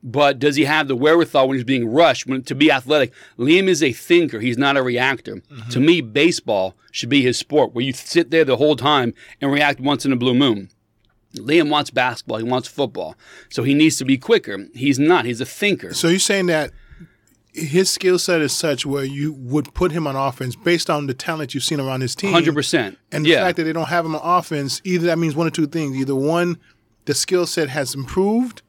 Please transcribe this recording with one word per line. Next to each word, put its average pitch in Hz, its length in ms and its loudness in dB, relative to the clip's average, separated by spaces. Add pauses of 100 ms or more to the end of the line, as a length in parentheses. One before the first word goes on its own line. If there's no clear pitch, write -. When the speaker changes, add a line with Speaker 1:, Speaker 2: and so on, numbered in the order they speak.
Speaker 1:
But 139 360 2
does 139 180 0
he 151 80 2
have 151 240 0
the 131 80 0
wherewithal 151 520 4
when 135 100 -2
he's 120 60 -4
being 117 280 -2
rushed 147 340 4
when, 131 180 -4
to 139 100 -8
be 143 180 4
athletic? 131 400 0 (260)
Liam 175 300 4
is 160 140 2
a 131 100 2
thinker. 147 480 0
He's 120 180 -2
not 139 200 2
a 135 40 2
reactor. 127 540 -2
Speaker 2:
Mm-hmm. 120 340 -16
Speaker 1:
To 120 100 -2
me, 165 200 6
baseball 113 760 0 (160)
should - 200 -8
be 143 120 6
his 123 160 2
sport, 143 360 0
where 120 100 -2
you 135 80 -4
sit - 380 -2
there 160 160 4
the 127 100 2
whole 147 200 4
time 127 360 0 (300)
and 139 100 0
react 143 260 2
once 135 280 -2
in 135 60 2
a 127 40 2
blue 123 180 2
moon. 113 360 2 (640)
Liam 151 360 0
wants 147 200 0
basketball. 120 480 -2
He 113 60 -6
wants 127 240 -4
football. 92 480 -6 (340)
So - 120 -6
he 135 120 2
needs 156 240 4
to 139 60 -6
be 131 140 2
quicker. 110 560 -2
He's 127 240 0
not. 151 260 2
He's 120 160 -6
a 127 60 -4
thinker. - 480 -4
Speaker 2:
So 175 140 0
you're 180 100 2
saying 196 280 0
that 156 240 -2 (840)
his 165 360 0
skill 180 280 0
set 170 220 0
is 143 120 -2
such 147 340 -4
where 139 180 -4
you 143 300 -6
would 135 400 -4
put 180 180 0
him 160 140 -4
on 135 100 -4
offense 131 400 -4
based 175 320 -2
on 147 180 -2
the 131 80 -4
talent 156 400 -8
you've 135 100 -6
seen 147 160 -2
around 131 200 -4
his 127 140 -4
team. 196 180 -4
Speaker 1:
Hundred 160 220 2
percent. 127 440 -2 (120)
Speaker 2:
And 151 160 -2
the 165 40 4
Speaker 1:
Yeah. 135 140 4
Speaker 2:
fact 175 140 0
that 165 60 -2
they 160 80 -2
don't 160 160 -4
have 170 180 0
him 160 100 -4
on 170 220 0
offense, 143 460 -4
either 180 220 0
that 165 120 2
means 165 180 0
one 165 100 0
or 156 40 0
two 160 160 0
things. 143 300 -6
Either 135 180 -2
one, 165 420 0 (480)
the 143 100 -2
skill 180 320 0
set 160 220 -2
has 131 260 -4
improved 202 760 -2